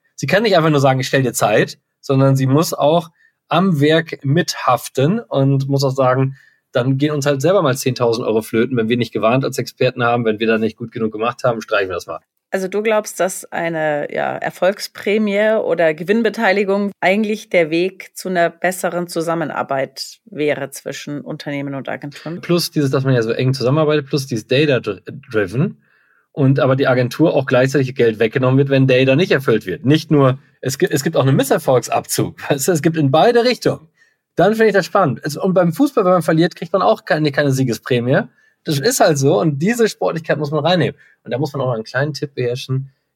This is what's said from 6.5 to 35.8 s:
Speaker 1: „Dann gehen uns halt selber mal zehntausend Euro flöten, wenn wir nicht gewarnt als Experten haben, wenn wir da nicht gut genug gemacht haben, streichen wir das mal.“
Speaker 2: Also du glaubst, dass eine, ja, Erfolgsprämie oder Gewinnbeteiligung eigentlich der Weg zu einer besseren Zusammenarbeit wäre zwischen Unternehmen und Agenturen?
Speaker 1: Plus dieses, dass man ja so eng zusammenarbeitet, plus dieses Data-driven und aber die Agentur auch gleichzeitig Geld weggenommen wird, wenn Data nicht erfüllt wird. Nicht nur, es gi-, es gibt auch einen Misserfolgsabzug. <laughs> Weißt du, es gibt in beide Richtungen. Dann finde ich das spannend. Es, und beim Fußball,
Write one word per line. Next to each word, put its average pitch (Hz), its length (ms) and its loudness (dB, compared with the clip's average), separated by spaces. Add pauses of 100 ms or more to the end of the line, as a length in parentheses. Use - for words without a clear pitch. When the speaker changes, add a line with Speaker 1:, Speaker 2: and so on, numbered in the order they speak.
Speaker 1:
„Dann 135 240 0
gehen 151 140 0
uns 143 140 -4
halt 143 160 0
selber 185 200 4
mal 143 160 0
zehntausend 120 480 -2
Euro 110 160 0
flöten, 117 360 -2
wenn 110 120 0
wir 120 80 0
nicht 117 160 -4
gewarnt 117 320 2
als 127 120 -6
Experten 127 460 -4
haben, 120 220 0
wenn 107 140 0
wir 113 80 -2
da 113 100 2
nicht 107 200 -4
gut 113 140 -12
genug 110 200 -4
gemacht 113 320 -6
haben, 117 180 -2
streichen 101 280 -2
wir 87 60 -6
das 87 120 -8
mal.“ 80 120 -12 (340)
Speaker 2:
Also 190 140 -4
du 202 140 -4
glaubst, 214 380 -2
dass 185 320 -4
eine, 156 640 -4
ja, 139 220 -4
Erfolgsprämie 214 1300 -2
oder 170 300 2
Gewinnbeteiligung 202 1040 0
eigentlich 208 500 -2
der 165 200 2
Weg 180 460 -4
zu - 140 -10
einer 170 200 2
besseren 175 580 -4
Zusammenarbeit 160 1160 -6
wäre 139 440 -4
zwischen - 520 -10
Unternehmen 143 540 -8
und 131 120 -10
Agenturen? 151 540 -12
Speaker 1:
Plus 170 300 -2
dieses, 143 200 0
dass 135 120 0
man 135 100 2
ja 123 80 4
so 113 100 -2
eng 131 220 0
zusammenarbeitet, 147 540 0
plus 135 200 -4
dieses 110 200 -6
Data-driven 120 1300 -2 (500)
und 135 280 2
aber 135 160 2
die 135 120 0
Agentur 127 460 2
auch 139 120 0
gleichzeitig 131 500 2
Geld 113 240 2
weggenommen 127 380 2
wird, 139 120 2
wenn 135 180 4
Data 131 280 4
nicht 190 160 0
erfüllt 135 340 2
wird. 90 200 -8
Nicht 156 260 2
nur, 135 280 4 (220)
es 131 160 -6
gi-, 180 120 0
es 139 140 -2
gibt 170 140 -2
auch 139 80 2
einen 135 100 4
Misserfolgsabzug. 127 1040 0
<laughs> - 80 -8
Weißt 143 180 -2
du, 190 40 4
es 151 100 0
gibt 165 160 0
in 139 140 2
beide 233 320 4
Richtungen. - 460 -2 (460)
Dann 196 180 2
finde 220 140 4
ich 202 60 4
das 190 120 2
spannend. 160 380 0
Es, 147 140 -8
und 190 160 -2
beim 175 200 2
Fußball, 262 320 2